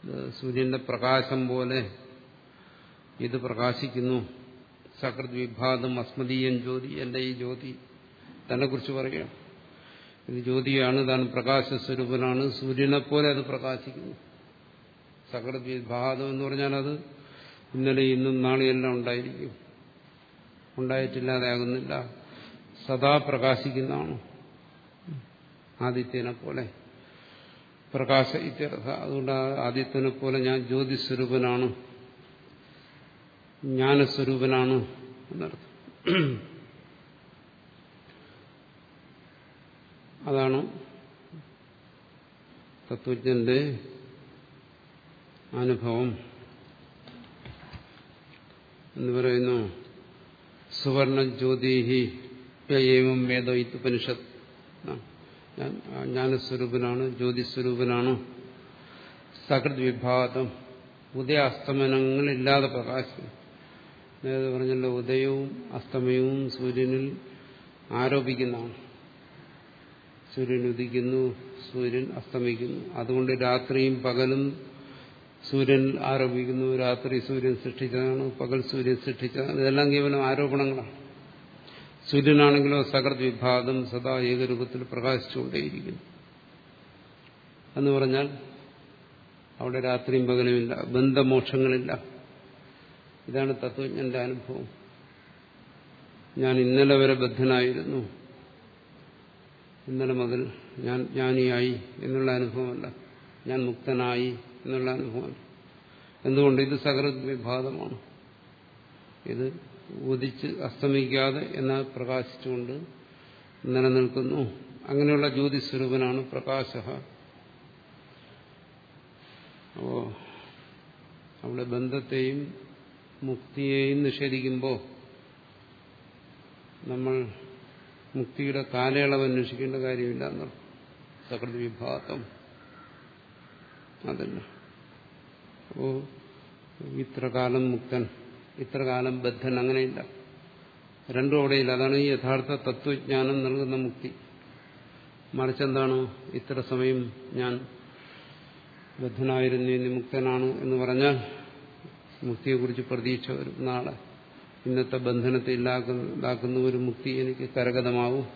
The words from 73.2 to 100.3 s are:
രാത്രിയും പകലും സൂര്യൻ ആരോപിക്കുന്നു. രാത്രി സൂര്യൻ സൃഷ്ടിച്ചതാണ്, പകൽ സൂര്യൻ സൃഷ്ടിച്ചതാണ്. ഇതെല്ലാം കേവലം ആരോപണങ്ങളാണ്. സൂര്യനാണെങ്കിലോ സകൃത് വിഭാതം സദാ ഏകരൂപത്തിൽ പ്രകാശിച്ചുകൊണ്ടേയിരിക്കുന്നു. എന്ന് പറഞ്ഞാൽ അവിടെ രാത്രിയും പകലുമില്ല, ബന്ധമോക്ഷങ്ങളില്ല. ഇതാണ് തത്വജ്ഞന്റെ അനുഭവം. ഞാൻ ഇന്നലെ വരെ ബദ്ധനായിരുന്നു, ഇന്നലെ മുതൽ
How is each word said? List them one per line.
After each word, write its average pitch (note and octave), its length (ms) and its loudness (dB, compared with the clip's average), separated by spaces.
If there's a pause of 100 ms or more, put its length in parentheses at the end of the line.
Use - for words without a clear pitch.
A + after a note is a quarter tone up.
രാത്രിയും C3 560 4
പകലും C3 400 2 (1000)
സൂര്യൻ C3+ 400 6 (260)
ആരോപിക്കുന്നു. B2+ 560 0 (100)
രാത്രി B2+ 400 0 (120)
സൂര്യൻ C3 340 2
സൃഷ്ടിച്ചതാണ്, C3 640 -2 (160)
പകൽ B2+ 200 0 (120)
സൂര്യൻ B2+ 320 2
സൃഷ്ടിച്ചതാണ്. C3+ 560 -2
ഇതെല്ലാം C#3 320 4
കേവലം C#3+ 340 4
ആരോപണങ്ങളാണ്. C3+ 680 0 (1160)
സൂര്യനാണെങ്കിലോ C#3+ 720 8 (140)
സകൃത് C3+ 300 0
വിഭാതം B2+ 540 2 (140)
സദാ B2+ 240 -2 (160)
ഏകരൂപത്തിൽ B2 500 -2 (120)
പ്രകാശിച്ചുകൊണ്ടേയിരിക്കുന്നു. A#2 1080 -4 (1700)
എന്ന് C#3 140 4
പറഞ്ഞാൽ C#3 360 2 (1300)
അവിടെ B2+ 220 -4
രാത്രിയും B2+ 460 2
പകലുമില്ല, B2 480 2 (200)
ബന്ധമോക്ഷങ്ങളില്ല. C3 1000 4 (1400)
ഇതാണ് C3+ 240 0 (100)
തത്വജ്ഞന്റെ B2+ 640 -4
അനുഭവം. B2+ 400 -8 (1700)
ഞാൻ C3 220 2
ഇന്നലെ C3+ 440 6
വരെ C3+ 120 6
ബദ്ധനായിരുന്നു, B2+ 880 2 (1900)
ഇന്നലെ C3 260 0
മുതൽ B2 360 0 (280)